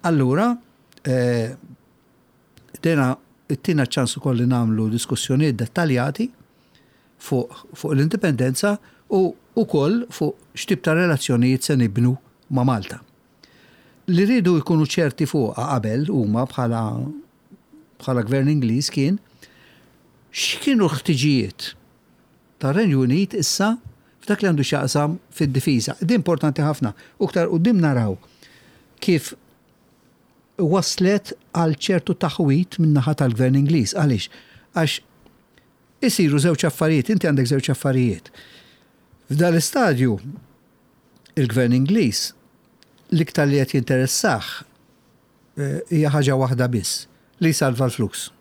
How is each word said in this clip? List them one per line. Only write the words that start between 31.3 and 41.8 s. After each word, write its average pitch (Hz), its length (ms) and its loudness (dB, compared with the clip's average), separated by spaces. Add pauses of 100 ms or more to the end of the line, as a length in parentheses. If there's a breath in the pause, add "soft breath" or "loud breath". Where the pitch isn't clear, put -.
għal 160 240 2
ċertu 185 380 -2
taħwit 160 640 0
min-naħa 151 360 4
tal-gvern 127 400 2
Ingliż. 139 380 2
Għaliex? 135 360 0 (460 loud breath)
Għax 160 240 -2 (1040)
isiru 165 380 2
żewġ 160 260 2
affarijiet, 156 440 0
inti 196 180 2
għandek 139 200 2
żewġ 135 240 0
affarijiet. 127 580 -2 (1000 loud breath)
F'dan 165 240 2
l-istadju, 139 680 0 (1160)
il-gvern 123 360 2
Ingliż 139 600 0 (760)